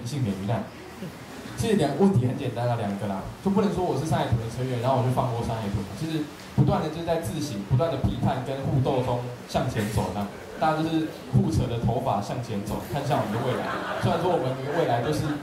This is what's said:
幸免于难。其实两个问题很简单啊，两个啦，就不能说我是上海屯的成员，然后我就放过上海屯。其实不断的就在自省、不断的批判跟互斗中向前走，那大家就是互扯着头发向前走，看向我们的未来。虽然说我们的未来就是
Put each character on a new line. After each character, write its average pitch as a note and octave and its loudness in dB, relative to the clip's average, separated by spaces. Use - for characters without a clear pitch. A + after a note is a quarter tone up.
幸 B2+ -2
免 G2+ 0
于 G2 -4
难。 A2+ 0
其 A3+ -2
实 G#3+ 4
两 D3 4
个 - -4
问 G3 8
题 B2 4
很 C3 0
简 C3 -4
单 A#2+ 0
啊， A#2 2
两 G2+ -2
个 A2 -4
啦， F#2+ -4
就 G3 2
不 G3 4
能 F3+ 4
说 F3+ 0
我 C#3 0
是 D#3+ -2
上 E3 2
海 D3+ 2
屯 B2 2
的 A2+ -4
成 B2+ -2
员， B2 -2
然 C3 2
后 B2+ 4
我 A#2+ 2
就 B2+ 2
放 B2+ 2
过 A2+ -2
上 A#2 0
海 A2 -4
屯。 G2+ 0
其 D#3+ -4
实 D#3 0
不 - 8
断 F#3+ 4
的 D#3 -2
就 E3+ -6
在 E3+ 2
自 D3+ -4
省、 - -4
不 B2 4
断 E3 4
的 A2+ -2
批 G2 0
判 B2+ 0
跟 C3+ -4
互 C#3 2
斗 C3+ 2
中 B2 0
向 C3+ 0
前 G#2 0
走， G2 2
那 G2+ -2
大 D#3 4
家 D#3+ 0
就 D#3+ 2
是 D#3+ 2
互 - 6
扯 - 2
着 A#2 -2
头 A#2 2
发 G#2+ 2
向 B2 -4
前 G#2 -4
走， G#2 -4
看 C#3+ -2
向 - 2
我 G#2+ 2
们 G#2+ 0
的 - -2
未 - 0
来。 - -2
虽 F#3 4
然 E3+ 4
说 F3+ 2
我 D#3+ 4
们 - 0
的 D3 -4
未 D#3 4
来 B2 2
就 D3+ 2
是 D3 0